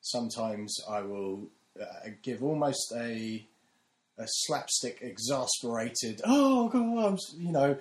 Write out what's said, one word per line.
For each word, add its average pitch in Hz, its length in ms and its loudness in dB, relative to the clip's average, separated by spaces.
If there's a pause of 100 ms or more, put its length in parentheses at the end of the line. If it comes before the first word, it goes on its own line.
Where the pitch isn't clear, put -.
Sometimes 110 760 -4 (100)
I 104 120 -2
will, 101 460 -4 (320)
uh, - 300 -10 (120)
give 120 220 -6
almost 147 520 0
a, 113 500 -4 (720)
a 113 80 -8
slapstick, - 760 -2
exasperated, 117 1200 -2
Oh, 262 460 6
God, 233 360 2
I'm 202 80 6
s-, 175 240 -4
you 170 140 -2
know 139 300 6